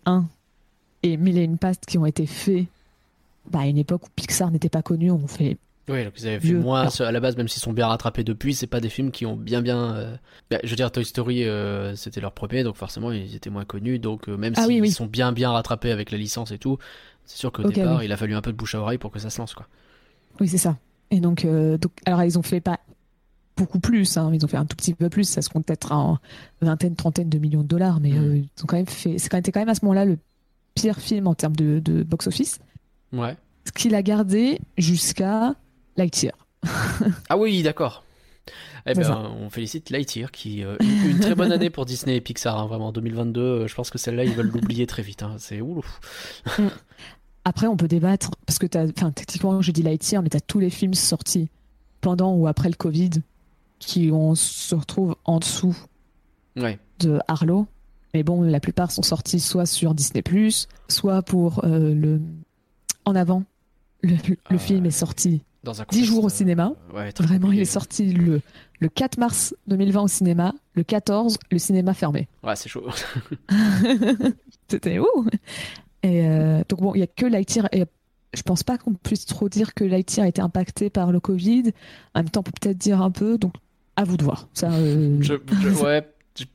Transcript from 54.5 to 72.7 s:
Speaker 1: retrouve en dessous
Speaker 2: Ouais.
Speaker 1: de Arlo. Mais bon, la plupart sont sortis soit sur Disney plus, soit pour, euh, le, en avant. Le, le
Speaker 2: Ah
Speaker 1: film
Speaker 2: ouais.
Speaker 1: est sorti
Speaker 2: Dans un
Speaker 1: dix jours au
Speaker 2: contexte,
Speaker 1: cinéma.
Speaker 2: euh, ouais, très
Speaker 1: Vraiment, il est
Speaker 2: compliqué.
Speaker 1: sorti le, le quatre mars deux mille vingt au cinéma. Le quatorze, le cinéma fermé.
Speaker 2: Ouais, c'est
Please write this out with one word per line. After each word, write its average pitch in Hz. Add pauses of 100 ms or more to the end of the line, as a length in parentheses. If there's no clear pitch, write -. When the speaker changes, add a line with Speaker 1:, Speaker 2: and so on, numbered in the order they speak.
Speaker 1:
retrouve 170 (100)
en 170
dessous 175 (800)
Speaker 2:
Ouais. 113 (220)
Speaker 1:
de 156 (100)
Arlo. 165 (480)
Mais 160
bon, 175
la 156
plupart 175
sont 185
sortis -
soit 175
sur 165
Disney 143
plus, 214 (200)
soit 190
pour, 170
euh, 160
le, 151 (840)
en 196
avant. 185 (600)
Le, 175 (160)
le 180 (100)
Speaker 2:
Ah 185
Speaker 1:
film 190
Speaker 2:
ouais. 180
Speaker 1:
est -
sorti 165 (220)
Speaker 2:
Dans 110
un -
Speaker 1:
dix 233
jours 220
au -
Speaker 2:
contexte, 202
Speaker 1:
cinéma. 180 (200)
Speaker 2:
euh, 92
ouais, -
très 170
Speaker 1:
Vraiment, 185
il 202
est 196
Speaker 2:
compliqué. -
Speaker 1:
sorti 196
le, 170 (400)
le 160
quatre -
mars - (120)
deux 196
mille 196
vingt 202
au 208
cinéma. 175 (200)
Le 170
quatorze, 214 (120)
le 180
cinéma 185
fermé. 151 (140)
Speaker 2:
Ouais, 107
c'est -